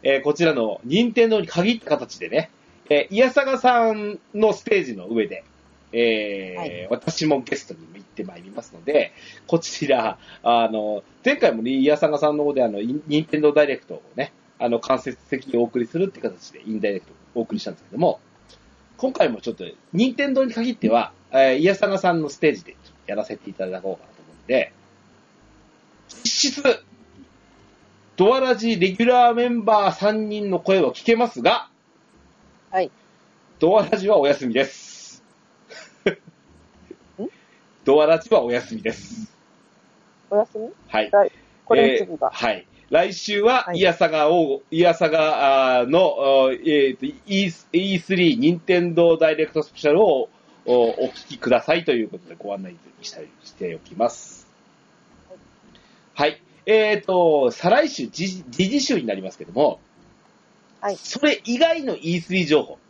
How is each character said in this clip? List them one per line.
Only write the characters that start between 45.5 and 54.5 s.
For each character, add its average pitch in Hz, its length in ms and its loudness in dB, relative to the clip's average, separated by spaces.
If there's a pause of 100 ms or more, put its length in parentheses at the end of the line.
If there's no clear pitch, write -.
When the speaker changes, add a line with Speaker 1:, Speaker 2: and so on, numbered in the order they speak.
Speaker 1:
あ 123 60 2
ー、 - 40 -4
の、 160 300 4
あ 135 320 4
ー、 139 380 2
え - 60 2
ー - 20 -12
と、 131 100 -8
イ 151 80 -8 (140)
ー 196 220 0
ス-、 - 220 -20
イ 190 220 0
ー 170 60 -2
ス 190 160 -4
リ 170 180 4
ー 113 40 -4
任 165 200 2
天 175 380 0
堂 170 200 6
ダ 160 140 4
イ 156 60 -2
レ 156 100 0
ク - 60 -18
ト 156 100 -2
ス - 80 -10
ペ - 80 -20
シ 151 100 0
ャ 147 40 4
ル 185 100 4
を、 143 260 2 (380)
お、 120 380 2
お 127 60 -4
聞 - 180 -20
き 131 100 -16
く 123 120 -4
だ 123 120 2
さ 160 140 0
い 170 80 -6
と 156 80 0
い 120 100 0
う 101 60 -4
こ 98 100 -16
と - 100 -20
で 85 80 -18
ご 101 160 -10
案 98 120 -10
内 87 100 -18 (280)
し - 100 -14
た 85 80 -18
り 156 80 -18 (160)
し - 80 -20
て 87 240 -10
お - 20 -16
き - 160 -20
ま 113 160 0
す。 - 380 -20 (800)